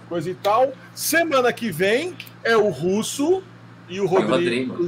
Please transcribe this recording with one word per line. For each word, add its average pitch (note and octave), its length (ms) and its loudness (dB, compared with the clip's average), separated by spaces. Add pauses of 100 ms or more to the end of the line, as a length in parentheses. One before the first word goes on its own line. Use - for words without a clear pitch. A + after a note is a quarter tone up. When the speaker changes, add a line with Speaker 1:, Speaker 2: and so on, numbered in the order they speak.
Speaker 1:
coisa E3+ 200 -4
e F3+ 60 -6
tal. A#3 360 2 (220)
Semana C#4+ 580 0
que A3+ 200 -4
vem A3 440 0 (280)
é A3+ 120 2
o G#3 140 4
Russo G#3+ 720 0 (480)
e F#3 120 -6
o - 20 -2
Speaker 2:
E - 20 2
o - 20 -
Speaker 1:
Rodrigo, C3 680 0
Speaker 2:
Rodrigo. F3 140 -2